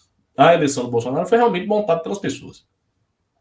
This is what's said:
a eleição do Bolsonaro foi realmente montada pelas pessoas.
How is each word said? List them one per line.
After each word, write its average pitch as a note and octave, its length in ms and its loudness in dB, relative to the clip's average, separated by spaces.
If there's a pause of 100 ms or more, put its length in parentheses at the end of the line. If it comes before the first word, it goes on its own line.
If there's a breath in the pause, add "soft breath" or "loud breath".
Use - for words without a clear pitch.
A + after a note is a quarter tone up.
(360 loud breath)
a C3+ 180 6
eleição C3+ 300 0
do A#2+ 60 -8
Bolsonaro B2+ 360 -2
foi A#3 120 2
realmente G3 280 0
montada G#3 340 -2
pelas G3 180 -8
pessoas. - 480 -10 (760)